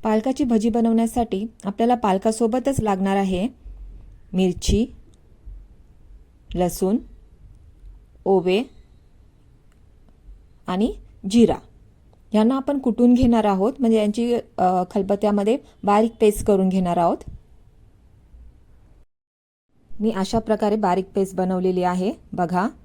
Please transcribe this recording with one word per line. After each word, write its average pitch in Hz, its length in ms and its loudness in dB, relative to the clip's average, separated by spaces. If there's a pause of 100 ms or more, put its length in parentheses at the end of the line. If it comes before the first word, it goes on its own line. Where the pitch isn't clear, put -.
पालकाची 220 400 0
भजी 233 260 2
बनवण्यासाठी 226 760 0 (160)
आपल्याला 233 320 0
पालकासोबतच 226 840 0
लागणार 196 380 0
आहे 190 300 -2 (840)
मिरची, 185 520 0 (1700)
लसूण, 180 420 0 (1300)
ओवे 190 380 2 (2000)
आणि 202 260 -2 (360)
जिरा. 208 260 4 (800)
यांना 220 220 4
आपण 269 240 -4
कुटून 247 340 2
घेणार 233 300 4
आहोत, 202 360 0
म्हणजे 226 180 2
यांची, 220 360 0 (240)
अ, 185 340 2
खलबत्त्यामध्ये 202 680 0 (260)
बारीक 214 280 2 (100)
पेस्ट 214 260 2
करून 190 220 4
घेणार 180 280 0
आहोत. 180 200 2 (2750)
मी 214 120 0
अशा 190 280 -2
प्रकारे 214 360 -2
बारीक 190 300 0 (100)
पेस्ट 190 200 -2
बनवलेली 185 480 -2
आहे, 185 280 -2 (220)
बघा. 180 340 -2 (160)